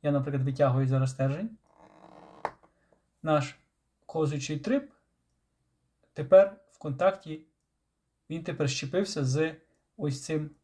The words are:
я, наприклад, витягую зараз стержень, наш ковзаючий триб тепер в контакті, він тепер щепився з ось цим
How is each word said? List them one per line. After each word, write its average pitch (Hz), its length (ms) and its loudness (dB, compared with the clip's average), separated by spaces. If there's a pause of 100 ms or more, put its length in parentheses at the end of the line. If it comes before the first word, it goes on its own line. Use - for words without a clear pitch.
я, 147 100 0
наприклад, 139 300 -2
витягую 135 460 2
зараз 131 220 2
стержень, 147 480 -4 (1600)
наш 151 360 0 (480)
ковзаючий 151 520 -4
триб 269 320 -2 (1200)
тепер 190 480 6 (120)
в - 60 -20
контакті, 156 640 -2 (880)
він 165 140 -8
тепер 147 260 -2
щепився 156 540 -4
з 156 320 -2 (400)
ось 143 280 -6
цим 151 260 -4 (140)